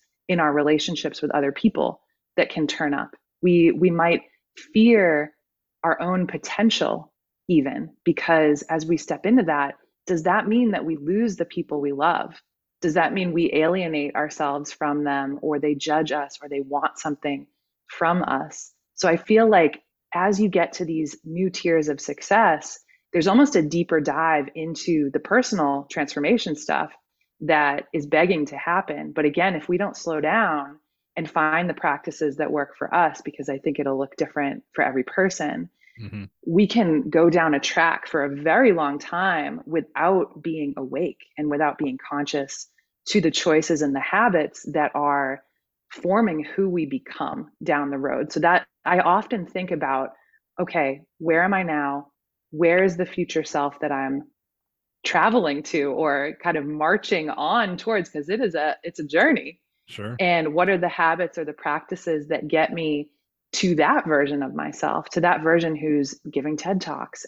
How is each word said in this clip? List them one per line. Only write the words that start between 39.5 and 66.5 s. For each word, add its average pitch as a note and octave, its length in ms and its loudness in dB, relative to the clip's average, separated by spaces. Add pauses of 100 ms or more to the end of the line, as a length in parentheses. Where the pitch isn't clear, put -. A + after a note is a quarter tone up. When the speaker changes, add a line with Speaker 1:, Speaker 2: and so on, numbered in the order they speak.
Speaker 1:
without D#3+ 760 0
being D#3 360 -4
awake C3+ 480 -6 (120)
and D3+ 120 -2
without D3 280 0
being C3+ 200 -4
conscious C#3+ 720 -6 (380)
to G#3 120 2
the D#3+ 120 2
choices D#3 500 2
and C#3 120 0
the C3+ 60 -2
habits F3 720 0
that D3 240 0
are C#3 480 -2 (460)
forming F#3 520 0
who F#3+ 280 -2
we F3 160 -2
become C#3 640 -8 (100)
down D3 280 -2
the C#3 80 -4
road. C3+ 340 -4
So - 80 -4
that E3+ 260 4 (200)
I F3+ 140 2
often F#3 460 0
think F3+ 260 -8
about, C3+ 400 -2 (460)
okay, D3+ 440 -2 (160)
where E3 260 2
am G3 100 2
I F#3+ 100 0
now? D3 500 -4 (380)
Where E3+ 300 4
is F#3+ 140 2
the F3 100 -4
future D#3+ 380 -4
self C#3+ 380 -4
that D3 100 -2
I'm C3+ 320 -4 (800)
traveling E3+ 580 2
to C#3+ 280 -2
or C#3+ 500 -2
kind E3+ 140 0
of D3 100 -4
marching D#3 640 0
on F#3 460 0
towards? G#3 340 -4
'Cause D3 200 -8
it A3 100 -2
is G3 160 -2
a, D3+ 280 -2
it's E3+ 160 -12
a D3+ 60 -8
journey. G3+ 540 2 (280)
Speaker 2:
Sure. A2 300 -10
Speaker 1:
And E3+ 360 2
what F3+ 160 2
are G3 80 2
the F3 100 0
habits E3+ 500 0
or E3 60 -4
the D3+ 80 -8
practices D#3 800 -4
that D3+ 180 -4
get D#3 240 2
me D#3 380 -4 (420)
to F3+ 220 0
that D3+ 320 4
version C#3+ 380 0
of C3 100 -8
myself, - 560 -4
to E3+ 120 -2
that E3+ 200 2
version E3 340 2
who's D3 380 0 (160)
giving D3 260 -4